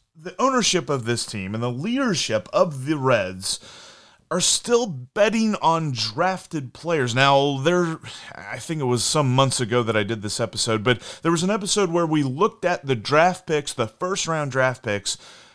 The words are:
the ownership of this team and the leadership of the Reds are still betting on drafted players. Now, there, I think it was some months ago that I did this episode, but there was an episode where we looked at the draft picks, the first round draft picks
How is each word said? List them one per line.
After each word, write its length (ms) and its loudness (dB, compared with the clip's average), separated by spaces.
the 260 -16
ownership 480 2
of 160 -2
this 180 0
team 300 -6
and 100 -4
the 80 -2
leadership 800 -2
of 360 0
the 100 0
Reds 600 0
are 100 -2
still 460 2
betting 760 0
on 300 2
drafted 840 -4
players. 400 -2
Now, 460 4
there, 400 2
I 220 -12
think 240 -6
it 40 0
was 180 2
some 320 2
months 260 2
ago 220 2
that 120 0
I 80 2
did 200 -4
this 160 -6
episode, 440 -2
but 160 2
there 100 0
was 120 0
an 80 0
episode 400 0
where 160 2
we 160 2
looked 420 -2
at 220 -2
the 80 2
draft 500 2
picks, 260 -2
the 160 -2
first 400 -6
round 240 -2
draft 320 0
picks 320 -2